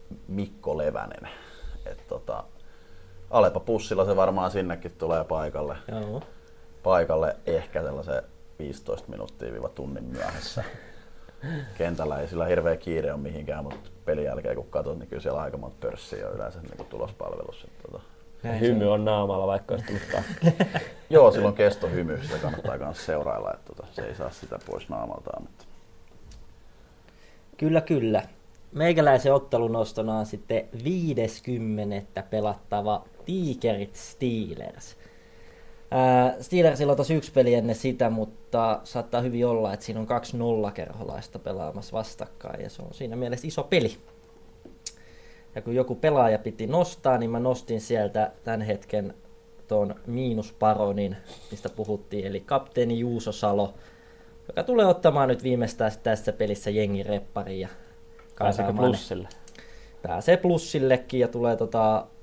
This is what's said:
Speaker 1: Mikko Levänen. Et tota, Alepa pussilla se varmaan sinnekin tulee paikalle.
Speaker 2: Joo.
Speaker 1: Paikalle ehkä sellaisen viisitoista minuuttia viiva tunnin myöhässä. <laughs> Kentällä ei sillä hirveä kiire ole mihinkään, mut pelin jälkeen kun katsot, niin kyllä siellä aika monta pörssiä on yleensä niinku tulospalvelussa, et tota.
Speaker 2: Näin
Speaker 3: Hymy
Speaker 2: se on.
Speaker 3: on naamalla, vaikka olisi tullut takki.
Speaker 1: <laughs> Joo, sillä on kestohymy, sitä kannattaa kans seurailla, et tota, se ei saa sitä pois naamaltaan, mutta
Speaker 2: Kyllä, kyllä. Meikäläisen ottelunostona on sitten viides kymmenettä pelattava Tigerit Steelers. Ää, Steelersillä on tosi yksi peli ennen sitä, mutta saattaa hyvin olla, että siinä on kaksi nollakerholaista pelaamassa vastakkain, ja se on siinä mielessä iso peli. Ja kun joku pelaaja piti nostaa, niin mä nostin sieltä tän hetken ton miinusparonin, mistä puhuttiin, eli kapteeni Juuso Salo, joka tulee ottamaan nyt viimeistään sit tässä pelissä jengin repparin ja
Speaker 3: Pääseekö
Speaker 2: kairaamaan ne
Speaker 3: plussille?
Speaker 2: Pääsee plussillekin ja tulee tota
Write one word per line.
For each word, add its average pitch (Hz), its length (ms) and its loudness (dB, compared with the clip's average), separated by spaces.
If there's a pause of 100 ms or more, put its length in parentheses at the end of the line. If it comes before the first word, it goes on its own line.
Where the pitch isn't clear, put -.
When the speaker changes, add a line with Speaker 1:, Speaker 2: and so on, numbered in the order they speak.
(280)
Speaker 1:
Mikko 95 500 -4
Levänen. 57 500 -4 (580)
Et - 220 -12
tota, - 360 -8 (840)
Alepa 101 300 6
pussilla 104 440 2
se 98 120 2
varmaan 95 340 2
sinnekin 87 480 -4
tulee 80 260 0
paikalle. 76 520 -4 (120)
Speaker 2:
Joo. 107 340 -6 (600)
Speaker 1:
Paikalle 82 540 4 (100)
ehkä 80 360 -2
sellaisen 69 400 -4 (360)
viisitoista 67 500 -8
minuuttia 53 440 -10
viiva 58 160 -8
tunnin 65 360 -10
myöhässä. 62 600 -8 (580)
<laughs> 139 560 -10
Kentällä 78 420 -2
ei 76 80 -6
sillä 82 180 -2
hirveä 85 300 2
kiire 78 360 -4
ole 71 80 -6
mihinkään, 73 440 -8
mut - 280 -14 (120)
pelin 76 200 0
jälkeen 62 320 -4
kun - 140 -10
katsot, 76 280 -4
niin - 100 -14
kyllä - 140 -8
siellä 71 180 -2
aika 71 160 -6
monta 65 240 -12
pörssiä 50 480 -8
on 50 60 -8
yleensä 53 260 -8
niinku - 240 -14
tulospalvelussa, - 840 -10
et - 200 -20
tota. - 100 -14 (420)
Speaker 2:
Näin 117 180 -2
Speaker 3:
Hymy 117 200 4
Speaker 2:
se 104 60 4
on. 104 60 6
Speaker 3:
on 107 120 2
naamalla, 101 420 2
vaikka 98 280 -2
olisi 110 120 -6
tullut 104 160 -6 (100)
takki. - 520 2 (160)
Speaker 1:
<laughs> - 300 -12
Joo, 139 200 12
sillä 104 180 4
on 101 60 0
kestohymy, 87 680 2
sitä 73 160 -6
kannattaa 76 400 -4
kans 73 280 -8
seurailla, 55 480 -2
et - 100 -18
tota, - 280 -16
se - 100 -8
ei 55 120 -8
saa - 160 -6
sitä - 360 -12
pois - 220 -8
naamaltaan, - 540 -8
mutta - 220 -18 (1900)
Speaker 2:
Kyllä, 156 240 4
kyllä. 113 420 2 (500)
Meikäläisen 147 600 6
ottelunostona 113 840 2
on 107 80 -2
sitten - 380 -2 (200)
viides 151 580 0
kymmenettä 104 880 -4
pelattava 104 760 -2 (200)
Tigerit 117 720 -2
Steelers. - 1000 -6 (960)
Ää, 127 500 6
Steelersillä 151 500 4
on - 60 6
tosi 151 180 2
yksi - 180 -2
peli 123 220 8
ennen 113 220 2
sitä, 127 340 0
mutta 110 760 0
saattaa 120 360 -2
hyvin 120 260 0
olla, 110 260 2
että 104 140 -8
siinä 110 140 -6
on 110 60 -4
kaksi 120 300 -2
nollakerholaista 110 1000 -4
pelaamassa 95 540 -8
vastakkain, - 720 -8
ja - 80 -10
se - 120 -16
on - 120 -12
siinä 117 220 -8
mielessä 123 300 -4
iso 151 160 -6
peli. 135 340 2 (1600)
Ja 107 80 -8
kun 117 120 -4
joku 127 200 2
pelaaja 120 440 4
piti 110 280 -6
nostaa, 151 520 2
niin 117 120 0
mä 117 100 -2
nostin 123 400 -2
sieltä 107 520 0 (120)
tän 113 180 -2
hetken 104 520 -2 (540)
ton 104 260 2 (120)
miinusparonin, 107 1120 0 (340)
mistä - 180 -8
puhuttiin, 104 580 -6
eli 98 140 -4
kapteeni 120 580 0
Juuso 117 340 -2
Salo, 101 420 2 (760)
joka 175 140 4
tulee 226 240 6
ottamaan 147 420 6
nyt - 140 4
viimeistään 120 480 2
sit - 120 -12
tässä 107 300 0
pelissä 104 380 -2
jengin 101 360 2
repparin 101 540 -4
ja 92 80 -6
Speaker 3:
Pääseekö - 640 -20 (320)
Speaker 2:
kairaamaan 98 100 0
ne 127 120 4
Speaker 3:
plussille? 95 400 -2 (760)
Speaker 2:
Pääsee 101 340 4
plussillekin 135 840 2
ja 117 80 4
tulee 117 280 0
tota 110 500 2 (160)